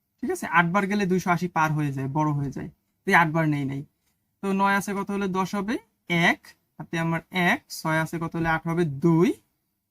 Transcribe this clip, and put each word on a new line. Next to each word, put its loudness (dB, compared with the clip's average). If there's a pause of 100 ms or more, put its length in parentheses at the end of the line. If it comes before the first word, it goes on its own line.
(180)
ঠিক -4
আছে? -4 (120)
আটবার 2
গেলে 0
দুইশো 0
আশি 0
পার 0
হয়ে -2
যায়, -4
বড় 2
হয়ে -4
যায়, -10 (320)
তাই 0
আটবার 4 (100)
নেই -2
নাই। -6 (600)
তো -6
নয় 2
আছে -6
কত -4
হলে -2 (120)
দশ -2
হবে? -2 (540)
এক, 2 (360)
হাতে -10
আমার -2 (300)
এক, 0 (220)
ছয় 0
আছে -8
কত -6
হলে -2
আট 0
হবে? 0 (220)
দুই, 6 (640)